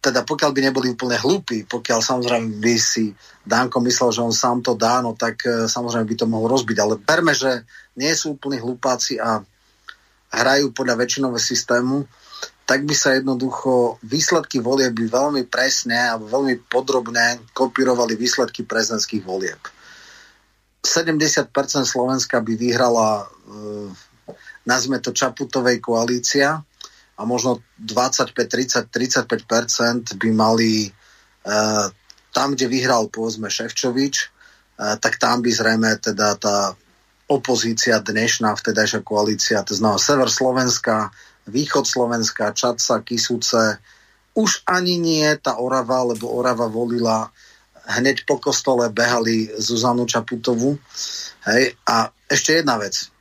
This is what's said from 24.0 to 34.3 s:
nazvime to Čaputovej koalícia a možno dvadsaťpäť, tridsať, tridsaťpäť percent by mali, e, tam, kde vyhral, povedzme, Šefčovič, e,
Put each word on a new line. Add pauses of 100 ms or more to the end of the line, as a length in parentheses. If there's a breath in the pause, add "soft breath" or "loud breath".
nazvime
to
Čaputovej
koalícia (640 loud breath)
a
možno (160)
dvadsaťpäť,
tridsať,
tridsaťpäť
percent (120)
by
mali,
e, (1400 soft breath)
tam,
kde
vyhral,
povedzme,
Šefčovič,
e, (520 soft breath)